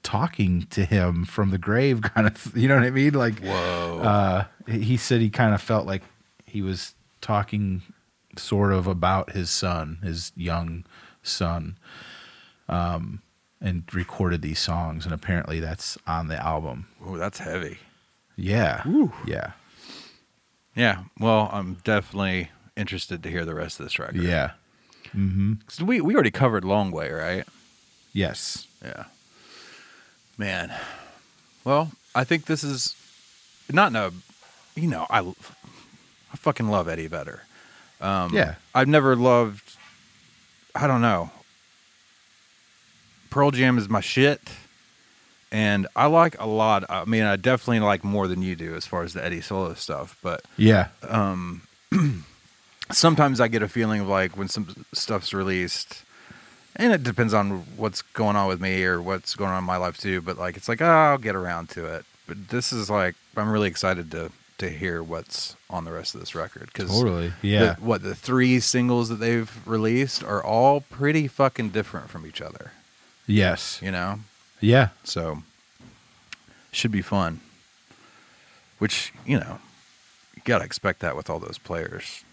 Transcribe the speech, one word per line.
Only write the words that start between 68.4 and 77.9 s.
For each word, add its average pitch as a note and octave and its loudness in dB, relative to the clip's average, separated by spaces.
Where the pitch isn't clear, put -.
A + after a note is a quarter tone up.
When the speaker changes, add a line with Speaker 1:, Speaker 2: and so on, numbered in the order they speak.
Speaker 2:
singles B2 2
that A#2 -4
they've A2+ 0
released A2+ 0
are G2+ -2
all C3 4
pretty C#3+ 0
fucking B2+ 0
different F#2 -6
from D#2+ -12
each D#2 -14
other. - -14
Speaker 1:
Yes. G2 2
Speaker 2:
You F#2+ -4
know? F#2+ -6
Speaker 1:
Yeah. A#2+ 6
Speaker 2:
So, D#2+ -6
should - -2
be G2 2
fun. E2+ -2